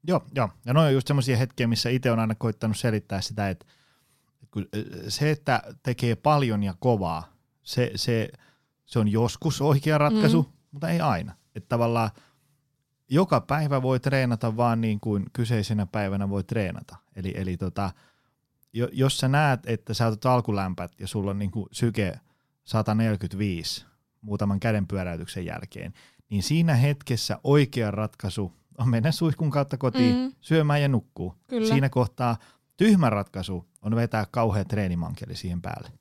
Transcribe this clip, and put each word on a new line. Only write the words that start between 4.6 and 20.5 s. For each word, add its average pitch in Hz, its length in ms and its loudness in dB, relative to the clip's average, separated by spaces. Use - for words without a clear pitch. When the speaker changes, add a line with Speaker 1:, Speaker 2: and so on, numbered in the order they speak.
Speaker 1:
ö, - 360 -8
se, 151 200 -2
että 143 300 0
tekee 120 320 0
paljon 131 480 2
ja 98 160 -2
kovaa, 92 540 0
se, 123 320 -2
se, 113 340 -2
se - 140 -2
on 104 80 4
joskus 117 540 0
oikea 147 360 2
ratkaisu, 165 460 4
Speaker 2:
Mm. - 60 -4
Speaker 1:
mutta 147 180 -8
ei 170 120 0
aina. 107 340 -2
Että 104 140 -14
tavallaan 117 400 0
joka 151 320 2
päivä 143 400 -2
voi 127 180 0
treenata 123 580 0
vaan 117 240 2
niin 107 180 0
kuin 101 340 -2
kyseisenä 110 520 0
päivänä 98 440 -2
voi 98 140 -2
treenata. 101 520 -6
Eli, 95 220 -6
eli 92 200 -4
tota, 92 340 -4
jo-, 120 180 -2
jos 131 260 0
sä - 100 -2
näet, 143 380 2
että 113 280 -4
sä 113 140 2
otat 107 180 -2
alkulämpät 101 760 0